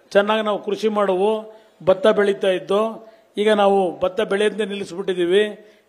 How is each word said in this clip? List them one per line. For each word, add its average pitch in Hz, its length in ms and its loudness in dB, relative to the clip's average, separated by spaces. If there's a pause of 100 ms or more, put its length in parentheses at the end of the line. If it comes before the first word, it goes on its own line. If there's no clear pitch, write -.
(120)
ಚೆನ್ನಾಗಿ 208 300 2
ನಾವು 208 220 -4
ಕೃಷಿ 208 240 -4
ಮಾಡುವು, 208 680 0 (300)
ಭತ್ತ 185 240 2
ಬೆಳೀತಾ 196 440 2
ಇದ್ದೋ, 208 560 -2 (300)
ಈಗ 208 140 2
ನಾವು 196 480 2
ಭತ್ತ 185 220 -2
ಬೆಳೆಯೋದನ್ನೇ 202 440 -2
ನಿಲ್ಲಿಸ್ಬಿಟ್ಟಿದ್ದೀವಿ 196 1000 -2 (240)